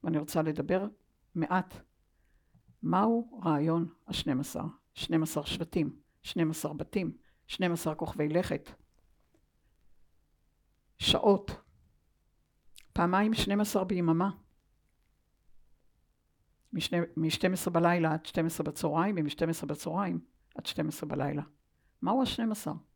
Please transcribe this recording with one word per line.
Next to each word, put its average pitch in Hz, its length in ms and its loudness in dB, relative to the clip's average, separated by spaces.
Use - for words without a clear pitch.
ואני 165 140 0
רוצה 151 240 0
לדבר 160 460 0
מעט 180 380 0
מהו 226 640 0
רעיון 165 420 2
השנים 147 320 -2
עשר. 143 240 -6
שנים 160 300 0
עשר 151 200 -2
שבטים, 165 560 -4
שנים 160 300 0
עשר 151 220 -4
בתים, - 440 -4
שנים 180 260 0
עשר 160 220 -2
כוכבי 151 340 -2
לכת. 156 400 0
שעות, - 540 4
פעמיים 190 400 4
שנים 202 280 2
עשר 208 220 0
ביממה. 180 460 2
משני-, 170 340 0
משתים 160 360 2
עשרה 175 200 -2
בלילה 170 400 4
עד 160 120 -4
שתים 165 200 0
עשרה 160 200 -2
בצהריים, 165 520 0
ומשתים 156 320 0
עשרה - 180 -4
בצהריים 170 520 -4
עד - 100 -12
שתים - 220 -2
עשרה 151 220 -6
בלילה. 143 340 -2
מהו 233 200 2
השנים 233 300 0
עשר? 180 220 -6